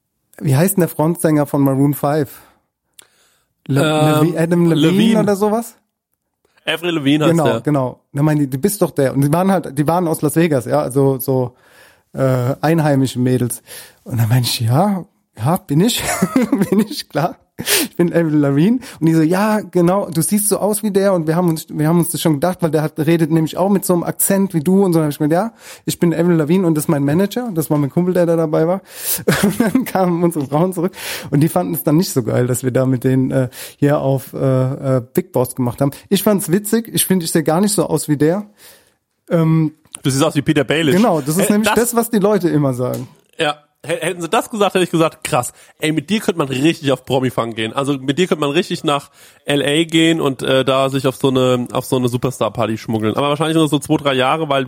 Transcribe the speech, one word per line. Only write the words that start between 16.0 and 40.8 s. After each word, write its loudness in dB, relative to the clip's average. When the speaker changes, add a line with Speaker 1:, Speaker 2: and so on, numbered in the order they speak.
Speaker 1:
<laughs> 0
bin 2
ich, -8
klar. -2
Ich -2
bin 0
Avril 2
Lavigne.“ 2
Und 2
die 4
so, 4
„Ja, 2
genau, 0
du -2
siehst 0
so 0
aus -2
wie -2
der 2
und -2
wir 0
haben 2
uns, -4
wir -2
haben 4
uns 0
das -8
schon 2
gedacht, -2
weil 0
der 2
hat, -6
redet 2
nämlich 0
auch 0
mit 2
so -2
einem 0
Akzent -2
wie 0
du 2
und 2
so.“ 2
Und 2
dann -
hab 0
ich -10
gemeint, 0
„Ja, 0
ich -6
bin 2
Avril 2
Lavigne 2
und 2
das -2
ist -2
mein 0
Manager.“ 0
Und -8
das -4
war 2
mein 0
Kumpel, 0
der 2
da 0
dabei 0
war. -2
<laughs> -2
Und 0
dann 0
kamen 0
unsere -2
Frauen 0
zurück -4
und 2
die 4
fanden -2
es -6
dann 2
nicht 0
so 0
geil, 0
dass -4
wir -2
da 0
mit 0
denen, 2
äh, 0
hier 2
auf, -2
äh, 0
äh, -2
Big -2
Boss 0
gemacht -4
haben. 2
Ich 0
fand's 0
witzig. 0
Ich -2
find, 0
ich -8
seh 2
gar 2
nicht 0
so 0
aus -2
wie 0
der. 0
Ähm, 2
Speaker 2:
Du -2
siehst 0
aus 0
wie 2
Peter 2
Baelish. 2